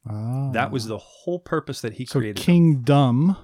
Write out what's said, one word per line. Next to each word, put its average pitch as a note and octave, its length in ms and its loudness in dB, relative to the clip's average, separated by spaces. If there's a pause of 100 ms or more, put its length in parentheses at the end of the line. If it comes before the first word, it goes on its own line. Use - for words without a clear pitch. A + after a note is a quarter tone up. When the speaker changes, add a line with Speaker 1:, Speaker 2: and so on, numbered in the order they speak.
Speaker 1:
Ah. A#2+ 440 -6
Speaker 2:
That A#2+ 180 -2
was A#2 180 -6
the G#2+ 100 -8
whole - 420 -10
purpose D3 420 -8
that A2 120 -8
he B2+ 120 -10
Speaker 1:
So C#3 140 -4
Speaker 2:
created G#2+ 180 -4
them. - 60 -8
Speaker 1:
kingdom C#3+ 1000 4